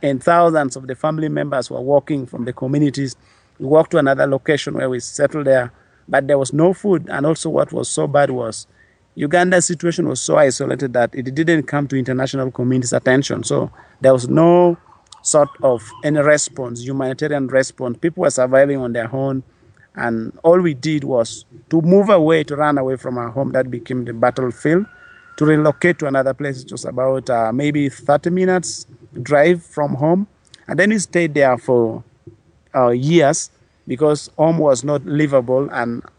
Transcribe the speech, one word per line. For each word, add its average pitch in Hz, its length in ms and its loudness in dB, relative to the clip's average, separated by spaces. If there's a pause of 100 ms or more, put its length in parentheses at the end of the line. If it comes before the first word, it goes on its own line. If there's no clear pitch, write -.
in 139 160 0
thousands 165 580 2
of 131 100 -16
the 127 80 -8
family 156 360 -4
members 147 400 -4
were 127 100 -8
walking 135 460 0
from 123 180 -10
the 123 80 -8
communities. 139 640 -2 (420)
We 131 80 -8
walked 156 260 4
to 170 60 2
another 139 280 2
location 139 480 -2
where 131 160 -4
we 123 100 -6
settled 143 460 -4
there, 127 260 2 (340)
but 139 220 -2
there 143 100 2
was 135 140 -4
no 165 220 4
food. 185 340 -2
And 139 160 -4
also 160 240 -2
what 143 240 -2
was 120 160 -6
so 156 180 -4
bad 143 240 2
was 120 360 -8 (500)
Uganda's 175 480 2
situation 170 420 -2
was 131 140 -4
so 151 160 0
isolated 131 560 0
that 117 220 0
it 131 200 -8
didn't 160 280 2
come 147 260 -4
to 139 80 -4
international 131 540 -4
community's 127 420 -2
attention. 127 520 0
So - 260 -4 (320)
there 131 100 6
was 123 160 0
no 170 480 4 (460)
sort 147 260 2 (140)
of 127 200 0 (220)
any 151 160 0
response, 127 680 -2
humanitarian 135 600 -4
response. 131 480 -2
People 170 260 -4
were 151 80 2
surviving 135 460 2
on 123 160 -6
their 113 200 -6
own. 135 300 -4 (540)
And 113 480 -6
all 175 160 6
we 170 140 0
did 151 280 -4
was 127 440 -4 (240)
to 165 100 2
move 190 300 4
away, 160 340 4
to 147 100 -8
run 147 220 0
away 131 200 -2
from 123 200 -8
our 120 140 -8
home. 127 220 -6
That 131 180 -2
became 123 340 -8
the 120 80 -10
battlefield. 123 720 0 (540)
To 156 60 0
relocate 156 560 2
to 156 60 -4
another 135 280 0
place, 139 280 -8
it - 100 -18
was 127 120 -12
about, 127 440 -4
uh, 113 240 0
maybe 147 360 0
thirty 143 420 -2
minutes 185 560 -2 (360)
drive 151 400 4
from 143 320 -4
home. 165 320 0 (400)
And 143 120 -6
then 196 120 4
we 220 80 2
stayed 170 360 -2
there 135 240 4
for, 117 440 0 (720)
uh, 127 140 4
years 143 600 2 (360)
because 147 520 0
home 160 200 2
was 139 240 2
not 143 220 -2
livable. 139 680 0
And 117 320 -6 (160)